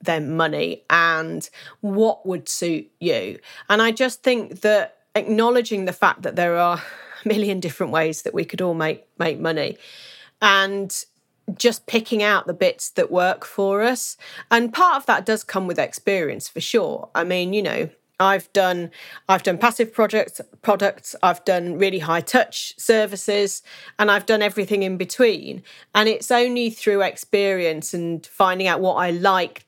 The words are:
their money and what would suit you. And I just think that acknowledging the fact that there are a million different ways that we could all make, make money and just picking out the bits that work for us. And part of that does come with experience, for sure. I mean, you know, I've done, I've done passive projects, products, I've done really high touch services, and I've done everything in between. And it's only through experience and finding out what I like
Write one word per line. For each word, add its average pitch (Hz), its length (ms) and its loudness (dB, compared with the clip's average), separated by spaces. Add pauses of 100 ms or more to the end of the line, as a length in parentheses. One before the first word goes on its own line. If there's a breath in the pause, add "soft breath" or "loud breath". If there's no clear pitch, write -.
their 165 200 -2
money 151 680 -2
and 165 580 0 (340 loud breath)
what 208 440 0
would 180 240 -6
suit 170 400 -4 (100)
you. 113 380 -2 (320 loud breath)
And 208 100 4
I 226 120 4
just 247 320 -2
think 240 380 -2
that 214 360 2 (160)
acknowledging 226 720 0
the 180 80 -4
fact - 300 2
that 151 120 -6
there 175 220 0
are 175 240 0 (420 loud breath)
a - 40 -4
million 202 320 0
different 170 320 -6
ways 160 320 -2
that - 100 -6
we 165 100 -2
could 170 180 -8
all 175 120 0
make, 160 320 -4 (140)
make 160 200 -2
money 156 380 -4 (640 loud breath)
and 196 640 2 (500)
just - 300 0
picking 226 380 -2
out 208 240 2
the 175 60 -4
bits - 360 0
that - 220 -2
work 180 340 0
for 196 380 0
us. 240 340 -2 (320 loud breath)
And 233 240 2
part 339 220 4
of 277 100 -4
that 190 220 2
does 220 160 -2
come 190 240 -4
with 175 100 -4
experience, 156 680 -2
for - 120 -12
sure. - 540 -2
I 165 100 0
mean, 180 300 -2
you 208 80 0
know, 156 280 -2 (300)
I've 190 340 2
done, 180 380 0 (360 loud breath)
I've 190 160 2
done 175 140 0
passive 226 340 2
projects, 214 480 0 (220)
products, 202 600 0
I've 175 220 2
done 175 340 0
really 190 220 0
high 165 220 -2
touch - 580 -2
services, 202 840 0 (360 loud breath)
and 208 100 4
I've 202 160 2
done 220 160 4
everything 202 420 0
in 190 120 -2
between. 185 680 0 (300 loud breath)
And 214 140 4
it's - 240 -2
only 240 380 2
through 208 320 0
experience 185 920 -2
and 170 320 -6
finding 190 420 0
out 170 120 2
what 185 160 2
I 175 160 0
like 180 560 0